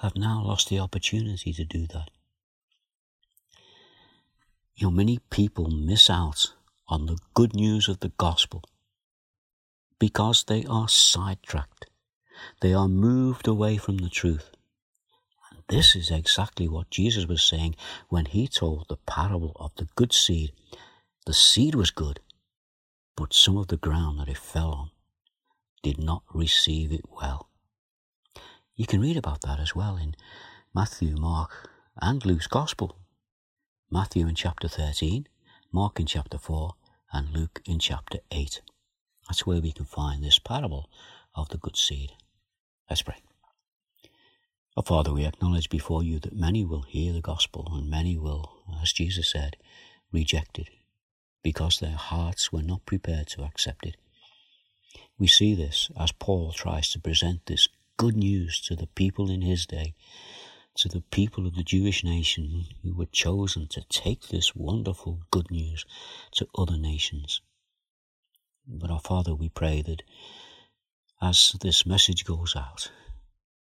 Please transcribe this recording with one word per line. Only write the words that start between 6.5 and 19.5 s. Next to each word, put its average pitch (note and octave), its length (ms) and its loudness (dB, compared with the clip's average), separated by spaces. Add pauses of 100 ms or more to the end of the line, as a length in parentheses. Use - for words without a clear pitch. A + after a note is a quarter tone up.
on D#2 180 -2
the E2 140 -2 (160)
good A#2 180 6
news G#2+ 340 2
of F#2+ 120 -2
the G2 180 -4
gospel F#2 460 0 (1400)
because A2 460 4
they A2 200 0
are A2+ 240 0
sidetracked. - 960 4 (760)
They F#2 120 6
are G2 140 4
moved B2 600 4
away G#2+ 300 2
from G2+ 220 -2
the F2 100 -2
truth. E2 400 0 (1000)
And - 200 -20
this C3 260 10
is F2 160 -2
exactly E2+ 560 0
what D#2+ 240 -4
Jesus G#2 340 2
was E2 160 0
saying E2 360 2 (320)
when E2+ 160 2
he G#2 240 0
told D#2+ 400 -2
the - 80 -6
parable E2+ 580 -2